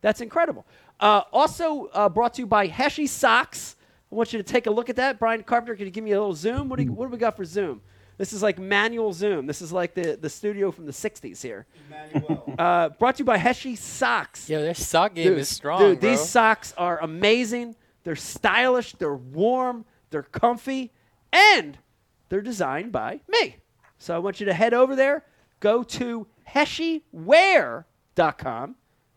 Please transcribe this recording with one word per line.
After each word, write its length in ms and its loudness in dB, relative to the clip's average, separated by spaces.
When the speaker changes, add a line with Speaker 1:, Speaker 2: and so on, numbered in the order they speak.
Speaker 1:
That's 200 0
incredible. 460 -4
Uh, 240 6
also, 600 0
uh, 160 2
brought 260 0
to 80 -8
you 40 -8
by 200 4
Heshy 420 -2
Socks. 680 0
I 60 -12
want 160 -2
you 80 -4
to 20 -4
take 240 0
a 60 0
look 180 -2
at 60 -6
that. 240 -2
Brian 240 0
Carpenter, 320 -2
can 100 -8
you 60 -10
give 120 -8
me 60 -2
a 80 2
little 160 0
zoom? 340 -4
What 120 -6
do 40 0
you, 80 -2
what 140 -6
do 60 -10
we 60 -8
got 180 0
for 80 -8
zoom? 360 -4
This 140 -6
is 100 -8
like 160 0
manual 540 0
zoom. 340 -2
This 160 -8
is 100 -12
like 220 -4
the, 260 -4
the 80 -6
studio 420 -4
from 160 -12
the 60 -10
sixties 480 -10
here. 260 -12
Speaker 2:
Emmanuel. 680 -6
Speaker 1:
Uh, 320 2
brought 260 0
to 40 -4
you 40 -4
by 140 4
Heshy 400 -2
Socks. 720 -4
Speaker 3:
Yo, 100 -2
their 140 -2
sock 400 2
game 140 2
Speaker 1:
Dude, 100 4
Speaker 3:
is 100 -4
strong, 320 -4
Speaker 1:
dude, 200 6
Speaker 3:
bro. 100 2
Speaker 1:
these 180 2
socks 480 4
are 240 -2
amazing. 720 0
They're 120 -4
stylish. 800 0
They're 200 -4
warm. 720 -2
They're 120 -6
comfy. 680 -4
And 460 6
they're 140 -2
designed 500 -4
by 360 -6
me. 280 0
So 160 -8
I 40 -2
want 220 -6
you 60 -4
to 80 2
head 200 2
over 200 4
there. 300 0
Go 240 2
to 420 -8
heshiwear 1400 2
dot 240 2
com. 380 -8